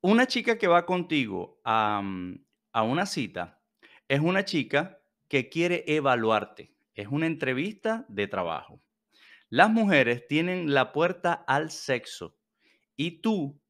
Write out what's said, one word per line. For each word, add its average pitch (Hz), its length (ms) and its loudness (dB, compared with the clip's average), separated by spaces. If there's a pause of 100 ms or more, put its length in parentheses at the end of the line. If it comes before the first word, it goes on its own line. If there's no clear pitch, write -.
una 226 260 4
chica 233 300 -2
que 220 100 -2
va 175 200 4
contigo 151 760 -2
a, 107 380 0
mm, 90 420 -8 (280)
a 117 100 0
una 143 240 0
cita 95 540 -8 (500)
es 139 80 2
una 180 260 2
chica 156 560 -2 (280)
que 131 200 0
quiere 175 380 -2
evaluarte. 120 880 0 (200)
Es 101 120 -10
una 147 200 -2
entrevista 170 800 -4
de 101 180 -4
trabajo. 87 560 -6 (680)
Las 175 220 4
mujeres 151 560 4
tienen 165 480 0
la 131 180 2
puerta 175 400 0 (140)
al 151 240 0
sexo - 680 -8 (600)
y 170 240 -6
tú 175 500 -2